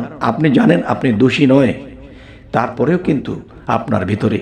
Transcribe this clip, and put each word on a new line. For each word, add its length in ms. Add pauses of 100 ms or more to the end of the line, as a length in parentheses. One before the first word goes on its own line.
(200)
আপনি 280 (100)
জানেন 220 (120)
আপনি 200
দোষী 340
নয়, 260 (800)
তারপরেও 460
কিন্তু 340 (340)
আপনার 400
ভিতরে 360